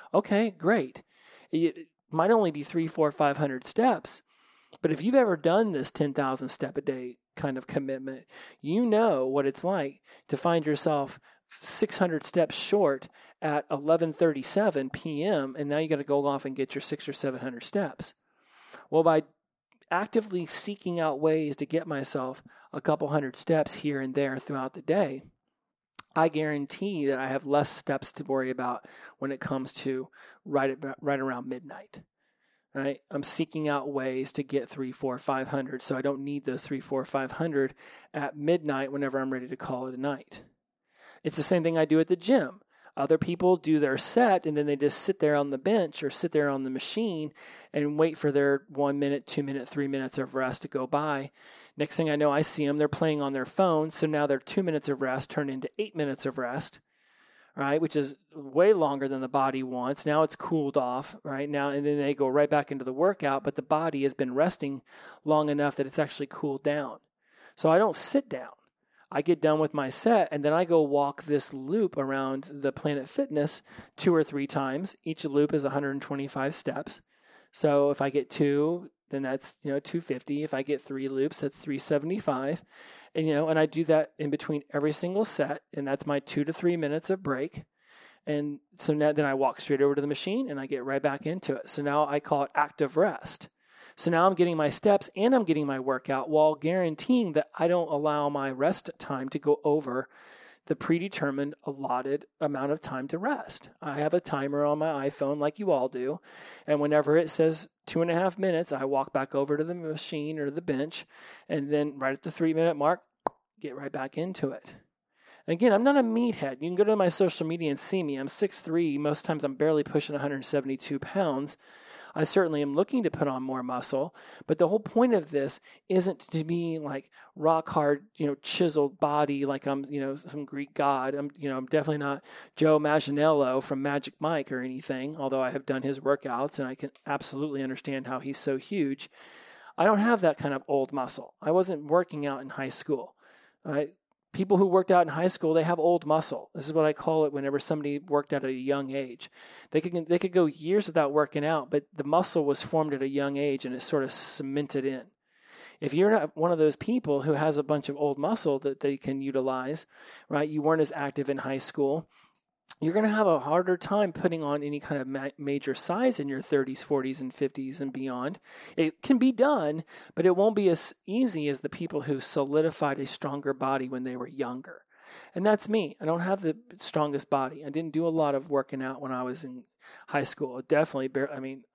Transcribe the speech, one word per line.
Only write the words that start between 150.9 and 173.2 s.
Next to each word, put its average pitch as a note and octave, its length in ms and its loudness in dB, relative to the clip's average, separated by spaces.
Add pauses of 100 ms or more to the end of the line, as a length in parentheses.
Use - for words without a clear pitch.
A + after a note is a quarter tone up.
working D3 320 2
out, D3+ 260 0
but D3 140 0 (100)
the C#3+ 80 -4
muscle D#3+ 420 2
was C#3+ 160 2
formed D#3 340 0
at C3+ 80 -4
a C3+ 60 -2
young C#3 280 -2
age C#3 280 -2
and B2+ 120 -6
it - 40 -10
sort C#3+ 220 0
of B2+ 80 -4
cemented C#3 760 -4
in. C3 180 -4 (800)
If C#3+ 140 -4
you're F#3+ 160 4
not E3+ 260 2
one E3 140 2
of E3+ 80 2
those D3+ 160 6
people D3 480 0
who D3+ 120 2
has D3+ 240 2
a D3 40 2
bunch C#3+ 260 -2
of C#3+ 80 -6
old C#3+ 220 0
muscle D3+ 400 0
that C3+ 220 -4
they C#3+ 160 0
can C3+ 260 -6
utilize, C3+ 640 -2 (420)
right, D3+ 200 0
you D3+ 140 -4
weren't D#3+ 180 4
as D3 160 2
active C#3+ 340 -4
in C3+ 80 -2
high C3+ 200 -4
school, C#3+ 500 0 (720)
you're E3 140 0
gonna G#3+ 140 4
have G#3+ 180 2
a E3 120 6
harder F3 380 2
time G3 360 0
putting D#3 300 -2
on D3 200 -2
any D3 180 -4
kind C#3+ 200 -4
of C3 60 -6
ma-, C3+ 220 -6 (100)
major C#3+ 360 -4
size A3+ 440 0
in C#3 100 -4
your C3+ 140 -4
thirties, C3+ 400 0
forties, C3+ 380 -2
and C3 120 -8
fifties C3+ 480 -4
and C3+ 120 -6
beyond. C3 480 -6 (360)
It D#3+ 240 0
can C4 180 4
be B3+ 140 4
done, G#3 520 2 (300)
but E3+ 120 2
it F#3 80 8
won't G3+ 220 4
be G3+ 140 4
as - 240 0 (120)
easy F#3+ 420 0
as C3+ 120 -2
the D3 80 -6
people D#3 340 -6
who C3+ 180 -2
solidified D3 800 0
a C3+ 80 -6
stronger C#3+ 460 -4